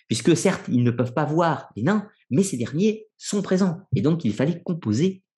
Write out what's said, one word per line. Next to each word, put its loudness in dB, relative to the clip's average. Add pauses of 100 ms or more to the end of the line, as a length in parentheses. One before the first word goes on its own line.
puisque 2
certes, -2
ils 2
ne 2
peuvent -2
pas 0
voir 0
les -6
nains, 0 (240)
mais 2
ces -4
derniers -2 (100)
sont -4
présents, 0 (160)
et 0
donc 0
il 0
fallait -2
composer -2 (140)